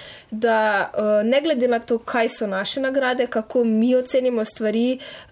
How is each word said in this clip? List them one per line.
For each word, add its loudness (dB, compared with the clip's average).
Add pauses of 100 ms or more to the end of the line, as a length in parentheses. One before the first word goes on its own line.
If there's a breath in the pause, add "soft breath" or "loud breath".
(280 loud breath)
da, 0 (300)
eh, 2
ne 2
glede 0
na 2
to, -2
kaj 0
so -4
naše -4
nagrade, 0
kako 0
mi 4
ocenimo 0
stvari, -2 (340 loud breath)